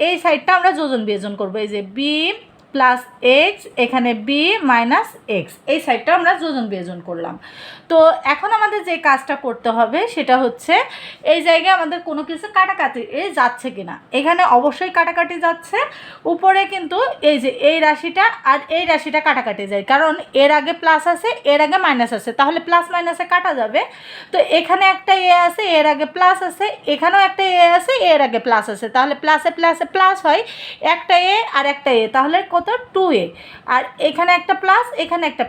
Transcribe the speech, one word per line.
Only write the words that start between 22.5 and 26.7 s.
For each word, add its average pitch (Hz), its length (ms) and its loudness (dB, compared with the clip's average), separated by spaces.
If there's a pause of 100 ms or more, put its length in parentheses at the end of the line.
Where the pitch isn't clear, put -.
প্লাস 339 180 2 (100)
মাইনাসে 349 380 -4
কাটা 359 280 0
যাবে। 226 200 -2 (520)
তো 370 60 2 (200)
এখানে 349 260 0 (100)
একটা 381 180 -2 (160)
এ - 20 4 (180)
আছে, 349 140 -4 (160)
এর 302 140 4
আগে 294 140 -2 (100)
প্লাস 370 220 4 (100)
আছে, 359 180 -4 (280)